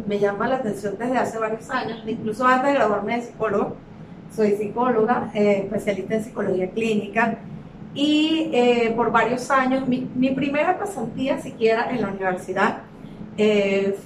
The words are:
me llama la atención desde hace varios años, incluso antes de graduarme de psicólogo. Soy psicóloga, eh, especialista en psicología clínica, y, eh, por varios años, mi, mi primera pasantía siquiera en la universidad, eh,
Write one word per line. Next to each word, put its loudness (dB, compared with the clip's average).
me 0
llama 2
la 2
atención -4
desde 0
hace -2
varios -4
años, -4
incluso -2
antes 4
de 4
graduarme 2
de -2
psicólogo. -2
Soy 4
psicóloga, 2
eh, 4
especialista -2
en 0
psicología -2
clínica, 0
y, 2
eh, 4
por 2
varios 2
años, 2
mi, 0
mi 2
primera 0
pasantía -4
siquiera 0
en -2
la -2
universidad, -2
eh, 2